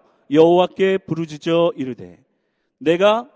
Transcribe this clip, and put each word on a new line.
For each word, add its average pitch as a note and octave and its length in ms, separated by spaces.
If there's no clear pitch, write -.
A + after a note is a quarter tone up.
여호와께 F3+ 680
부르짖어 E3 760
이르되, A2 480
내가 G3+ 560